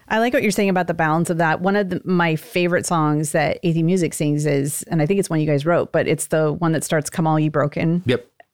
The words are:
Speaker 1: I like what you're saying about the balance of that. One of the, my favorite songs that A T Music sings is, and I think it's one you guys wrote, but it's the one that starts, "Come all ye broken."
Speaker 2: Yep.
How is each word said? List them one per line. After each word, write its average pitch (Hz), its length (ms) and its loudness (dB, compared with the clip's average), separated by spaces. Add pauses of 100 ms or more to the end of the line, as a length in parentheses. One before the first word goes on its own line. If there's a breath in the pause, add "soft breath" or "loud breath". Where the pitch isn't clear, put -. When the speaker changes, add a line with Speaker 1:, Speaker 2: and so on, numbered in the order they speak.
Speaker 1:
I 220 100 0
like 240 140 2
what 285 100 2
you're 214 80 2
saying 196 200 2
about 180 180 0
the 170 60 -2
balance 160 360 2
of 165 80 -2
that. 160 220 2
One 196 160 0
of 202 140 0
the, 180 140 -6
my 170 320 2
favorite 175 480 0
songs 151 480 0
that 151 300 0
A 170 100 2
T 165 100 0
Music 170 300 2
sings 147 320 -2
is, 143 400 -2
and 165 160 -2
I 147 60 2
think 196 140 2
it's 185 100 -4
one 160 100 0
you 151 60 0
guys 143 180 0
wrote, 165 280 0
but 160 160 0
it's - 200 -2
the 156 240 0
one 165 200 0
that 151 120 -2
starts, 156 260 -2
"Come 165 160 -2
all 156 120 2
ye 156 100 2
broken." 160 580 -2
Speaker 2:
Yep. - 200 -2 (280)